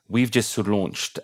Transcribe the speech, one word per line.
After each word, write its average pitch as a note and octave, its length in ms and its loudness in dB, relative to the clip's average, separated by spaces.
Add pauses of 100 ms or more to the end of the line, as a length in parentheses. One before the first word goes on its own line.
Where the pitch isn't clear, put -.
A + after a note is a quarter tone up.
we've A#2 240 2
just - 260 2
launched G2+ 640 -2